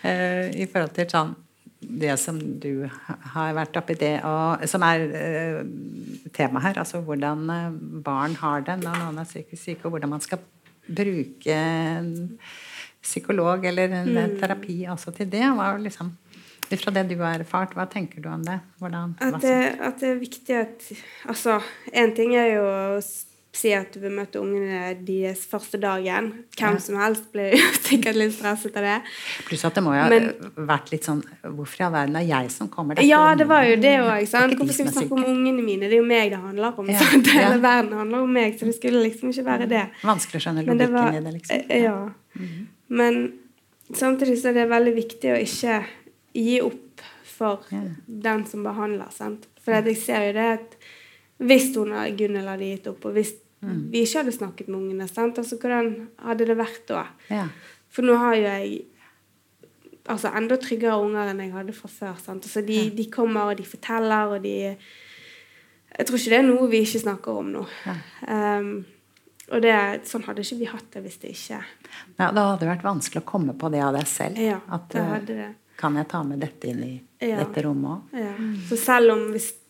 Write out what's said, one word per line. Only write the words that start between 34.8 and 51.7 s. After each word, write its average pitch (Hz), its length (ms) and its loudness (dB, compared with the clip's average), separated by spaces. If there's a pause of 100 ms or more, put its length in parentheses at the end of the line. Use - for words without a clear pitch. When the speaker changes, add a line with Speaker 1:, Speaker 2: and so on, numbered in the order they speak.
Speaker 2:
vi 277 60 0
Speaker 1:
som 277 60 0
er - 80 0
Speaker 2:
snakke 269 100 -2
om 262 80 2
Speaker 1:
syke. 254 80 2
Speaker 2:
ungene 254 320 2
mine? 202 240 0
Det 214 60 4
er 233 80 8
jo 240 80 4
meg 226 220 4
det 190 80 -6
handler 202 400 -4
om, 196 100 -4
Speaker 1:
Ja, 202 100 4
Speaker 2:
sant? 262 280 8
<laughs> 285 100 8
Hele - 180 6
Speaker 1:
ja. 240 140 4
Speaker 2:
verden 233 240 4
handler 220 320 0
om 254 80 2
meg, 220 260 4
så 226 60 -4
det 226 100 2
skulle 247 300 2
liksom 226 260 -2
ikke 254 160 -4
være 240 240 0
det. 214 140 2 (180)
Speaker 1:
Vanskelig 202 380 0
å - 20 -4
skjønne 160 220 -2
Speaker 2:
Men 240 120 2
det 247 120 4
Speaker 1:
logikken 240 100 2
Speaker 2:
var, 240 140 4
Speaker 1:
i 156 100 -2
det, 160 140 -6
liksom. - 320 -2
Speaker 2:
eh, 240 140 4
ja. 214 120 2 (380)
Speaker 1:
Mhm. 185 340 -10 (200)
Speaker 2:
Men 240 280 4 (760)
samtidig 262 480 2
så 254 140 0
er - 80 2
det 240 100 4
veldig 233 260 4
viktig 226 360 -2
å 240 80 4
ikke 226 380 -2 (580)
gi 240 260 2
opp - 400 -6 (220)
for 202 480 -4
Speaker 1:
Ja. 196 80 -6 (260)
Speaker 2:
den 214 400 -2
som 208 220 -8
behandler, 208 480 -6
sant? 214 320 -10 (160)
For 233 100 0
at 214 140 4
jeg 220 100 2
ser 220 300 0
jo 202 60 0
det 220 120 2 (140)
at - 160 -18 (640)
hvis 262 340 8